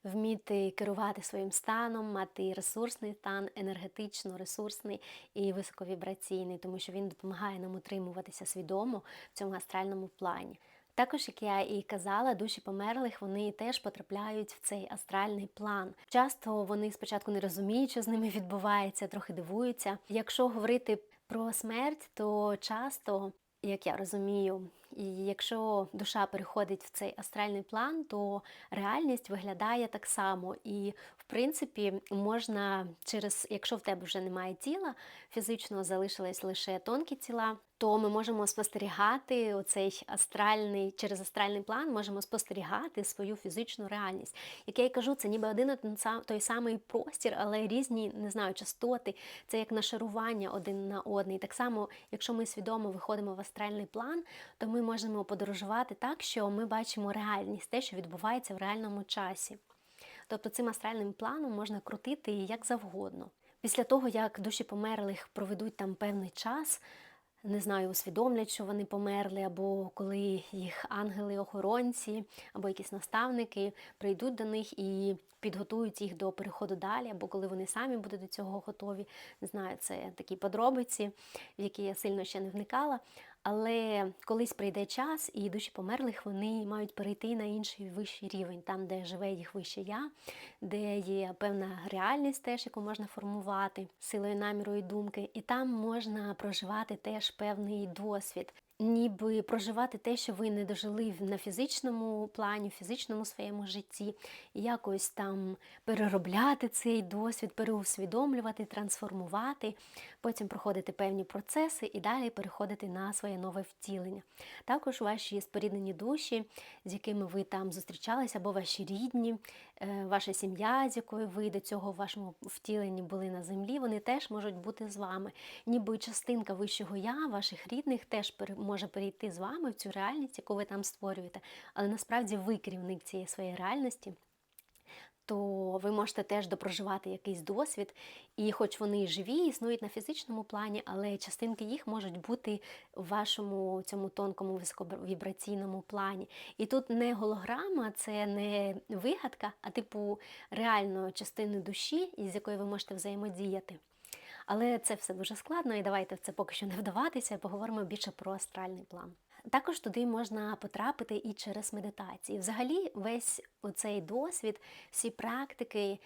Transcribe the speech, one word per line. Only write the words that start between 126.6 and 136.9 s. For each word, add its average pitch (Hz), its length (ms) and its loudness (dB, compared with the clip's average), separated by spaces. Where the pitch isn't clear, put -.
я, 247 300 0
ваших 202 420 -2
рідних, 277 360 0
теж 208 260 0
пере-, 202 240 -6
може 202 180 0
перейти 196 440 -4
з 170 80 -6
вами 262 320 -2
в 208 40 -2
цю - 160 -6
реальність, 254 480 -2
яку - 160 -2
ви 202 100 0
там 202 200 -2
створюєте. 185 560 -4
Але 202 140 2
насправді 220 480 0
ви 202 200 2
керівник 185 480 -4
цієї 190 220 -6
своєї 185 300 -4
реальності, 220 580 -2
то 214 100 0
ви 202 80 2
можете 208 320 2
теж 202 260 2
допроживати 190 600 -2